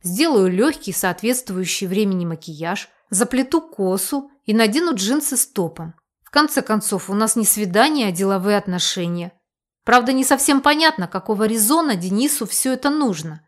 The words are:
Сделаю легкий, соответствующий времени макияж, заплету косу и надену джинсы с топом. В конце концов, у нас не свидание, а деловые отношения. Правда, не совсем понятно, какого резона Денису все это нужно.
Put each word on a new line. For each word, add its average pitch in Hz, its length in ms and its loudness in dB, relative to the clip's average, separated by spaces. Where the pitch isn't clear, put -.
Сделаю 196 480 2
легкий, 202 420 0
соответствующий 190 920 -4
времени 190 400 0
макияж, 165 600 -8
заплету 254 500 0
косу 196 720 -4
и 214 100 -2
надену 240 400 2
джинсы 240 420 -2
с - 100 0
топом. 165 480 -6
В - 60 -20
конце 294 320 2
концов, 208 460 -2
у 190 60 -4
нас 214 220 0
не 226 80 0
свидание, 214 640 2
а 185 40 -2
деловые 196 440 0
отношения. 175 760 -4
Правда, 247 280 4
не 262 120 2
совсем 277 360 2
понятно, 302 460 2
какого 208 380 -2
резона 226 520 2
Денису 202 500 -2
все - 260 -2
это 262 180 -2
нужно. 165 580 -4